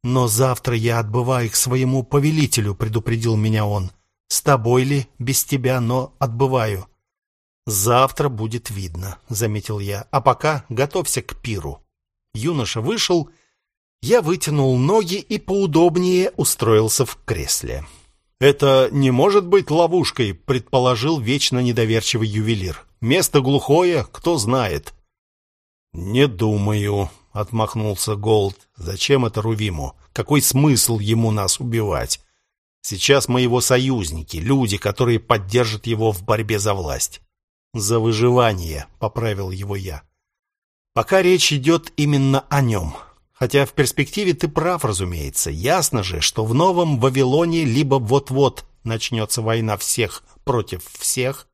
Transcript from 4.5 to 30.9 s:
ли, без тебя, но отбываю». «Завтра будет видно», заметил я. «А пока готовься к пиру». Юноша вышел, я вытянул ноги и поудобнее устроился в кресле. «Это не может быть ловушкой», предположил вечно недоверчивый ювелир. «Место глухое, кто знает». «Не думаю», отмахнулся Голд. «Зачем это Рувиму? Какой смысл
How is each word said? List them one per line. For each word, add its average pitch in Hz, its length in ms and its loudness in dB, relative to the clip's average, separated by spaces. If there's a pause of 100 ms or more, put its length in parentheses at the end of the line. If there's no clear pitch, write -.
ли, 139 220 -2 (120)
без 123 260 -2
тебя, 127 360 -2
но 123 380 -2
отбываю». 117 680 0 (800)
«Завтра 120 640 2
будет 110 420 -6
видно», 92 480 -10 (100)
заметил 107 500 -4
я. 101 320 -8
«А 139 100 0
пока 139 480 0
готовься 139 540 -2
к - 140 -16
пиру». 80 440 -8 (540)
Юноша 120 460 -4
вышел, 175 500 0 (680)
я 208 220 4
вытянул 147 540 0
ноги 180 400 2
и 208 220 -6
поудобнее 180 1000 2
устроился 110 680 2
в - 180 -14
кресле. 67 640 -6 (540)
«Это 135 500 6
не 135 220 2
может 190 340 4
быть 185 240 2
ловушкой», 160 640 0
предположил 127 840 0
вечно 127 400 0
недоверчивый 113 680 0
ювелир. 107 580 -4 (160)
«Место 143 400 2
глухое, 143 680 2
кто 170 280 -2
знает». 107 560 -2 (1000)
«Не 101 340 2
думаю», 101 840 -2 (220)
отмахнулся 107 800 -4
Голд. 101 420 0 (200)
«Зачем 98 480 0
это 107 180 -2
Рувиму? 104 540 -4 (160)
Какой 139 300 0
смысл 127 560 2